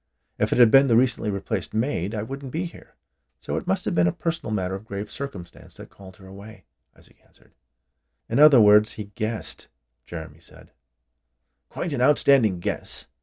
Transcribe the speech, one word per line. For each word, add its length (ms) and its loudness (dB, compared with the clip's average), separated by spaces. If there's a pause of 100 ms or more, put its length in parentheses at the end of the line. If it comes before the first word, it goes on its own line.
(380)
If 140 -2
it 80 4
had 120 6
been 160 6
the 100 4
recently 320 2
replaced 440 -4
maid, 400 0
I 100 -4
wouldn't 280 -8
be 140 -2
here. 300 -14 (440)
So 160 -6
it 120 -4
must 180 0
have 100 -2
been 120 2
a 40 0
personal 420 -4
matter 220 -2
of 100 -10
grave 240 -4
circumstance 680 -10
that 120 -12
called 280 -14
her 100 -14
away," 380 -12 (280)
Isaac 320 -20
answered. 280 -20 (720)
"In 120 0
other 200 6
words, 340 6
he 220 -8
guessed," 520 -4 (380)
Jeremy 340 -10
said. 320 -18 (1000)
"Quite 240 -4
an 80 -2
outstanding 580 4
guess," 480 -4 (160)